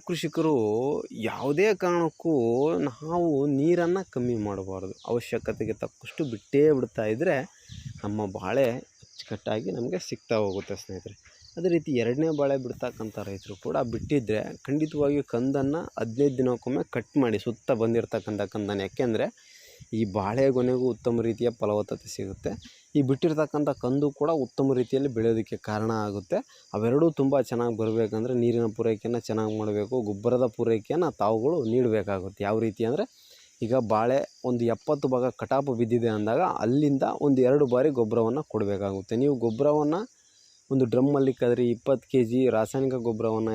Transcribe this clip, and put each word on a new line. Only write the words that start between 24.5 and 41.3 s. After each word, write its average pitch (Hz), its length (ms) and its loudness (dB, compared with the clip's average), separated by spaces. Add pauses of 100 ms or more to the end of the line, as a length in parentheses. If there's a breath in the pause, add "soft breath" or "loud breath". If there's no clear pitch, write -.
ರೀತಿಯಲ್ಲಿ 135 380 0
ಬೆಳೆಯೋದಕ್ಕೆ 110 400 0 (120)
ಕಾರಣ 107 220 -2 (160)
ಆಗುತ್ತೆ. 104 320 -4 (380 loud breath)
ಅವೆರಡೂ 123 300 4 (140)
ತುಂಬ 135 200 4 (100)
ಚೆನ್ನಾಗಿ 120 300 0
ಬರಬೇಕಂದ್ರೆ 110 600 0
ನೀರಿನ 117 240 2 (100)
ಪೂರೈಕೆಯನ್ನು 113 520 -2
ಚೆನ್ನಾಗಿ 110 320 -2
ಮಾಡಬೇಕು, 107 340 -2 (140)
ಗೊಬ್ಬರದ 120 480 2
ಪೂರೈಕೆಯನ್ನು 117 540 0 (120)
ತಾವುಗಳು 113 360 2 (140)
ನೀಡಬೇಕಾಗುತ್ತೆ. 101 760 0
ಯಾವ 107 200 0
ರೀತಿ 110 220 -2
ಅಂದರೆ 170 180 0 (600 loud breath)
ಈಗ 113 80 0 (180)
ಬಾಳೆ 120 260 2 (320)
ಒಂದು 120 140 0 (100)
ಎಪ್ಪತ್ತು 143 400 -2
ಭಾಗ 123 160 0 (120)
ಕಟಾಪು 135 380 0
ಬಿದ್ದಿದೆ 117 360 2
ಅಂದಾಗ 110 260 0 (220)
ಅಲ್ಲಿಂದ 139 400 2 (240)
ಒಂದು 131 200 4
ಎರಡು 143 180 6 (100)
ಬಾರಿ 143 240 4
ಗೊಬ್ಬರವನ್ನು 117 440 2 (100)
ಕೊಡಬೇಕಾಗುತ್ತೆ. 101 680 -2
ನೀವು 143 140 2 (100)
ಗೊಬ್ಬರವನ್ನು 147 560 2 (680 soft breath)
ಒಂದು 131 200 4
ಡ್ರಮ್ಮಲ್ಲಿ 135 480 4